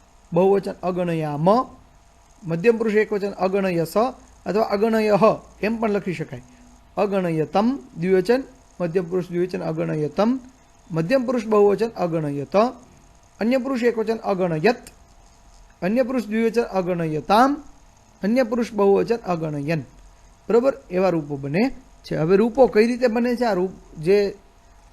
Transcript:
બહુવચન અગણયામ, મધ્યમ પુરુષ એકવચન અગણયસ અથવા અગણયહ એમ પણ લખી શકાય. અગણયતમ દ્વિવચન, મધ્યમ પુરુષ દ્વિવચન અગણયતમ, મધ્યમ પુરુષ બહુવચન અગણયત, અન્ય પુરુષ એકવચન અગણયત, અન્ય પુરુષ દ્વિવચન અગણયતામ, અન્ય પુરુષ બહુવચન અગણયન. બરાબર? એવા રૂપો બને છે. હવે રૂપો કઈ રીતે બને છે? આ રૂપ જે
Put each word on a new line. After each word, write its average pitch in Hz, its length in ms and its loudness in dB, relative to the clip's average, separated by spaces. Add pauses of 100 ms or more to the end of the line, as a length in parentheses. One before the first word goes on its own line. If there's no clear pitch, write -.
(320)
બહુવચન 190 500 2
અગણયામ, 165 680 -2 (1000)
મધ્યમ 170 300 2
પુરુષ 220 180 -2
એકવચન 208 360 0
અગણયસ 190 680 -2 (500)
અથવા 202 160 0
અગણયહ 214 760 2 (220)
એમ 220 140 -2
પણ 220 140 -2
લખી 196 220 -4
શકાય. 135 300 -10 (540)
અગણયતમ 185 840 0 (180)
દ્વિવચન, 185 460 2 (380)
મધ્યમ 175 240 -2
પુરુષ 175 240 -4
દ્વિવચન 180 340 -4
અગણયતમ, 165 760 -2 (520)
મધ્યમ 180 340 0
પુરુષ 247 200 -2
બહુવચન 208 440 2
અગણયત, 156 680 -4 (840)
અન્ય 240 180 0
પુરુષ 254 240 -4
એકવચન 220 340 0
અગણયત, 185 600 0 (1040)
અન્ય 220 200 0
પુરુષ 233 240 -2
દ્વિવચન 226 360 0
અગણયતામ, 185 1000 0 (600)
અન્ય 233 200 2
પુરુષ 233 300 -2
બહુવચન 196 440 2
અગણયન. 160 680 -4 (640)
બરાબર? 240 240 4 (180)
એવા 185 180 2
રૂપો 147 280 -2
બને 147 340 0 (340)
છે. - 120 -6
હવે 160 200 4
રૂપો 233 300 4
કઈ 214 200 4
રીતે 247 200 -2
બને 240 300 0
છે? 240 80 -2
આ 220 100 0
રૂપ 185 160 -2 (280)
જે 196 360 2 (580)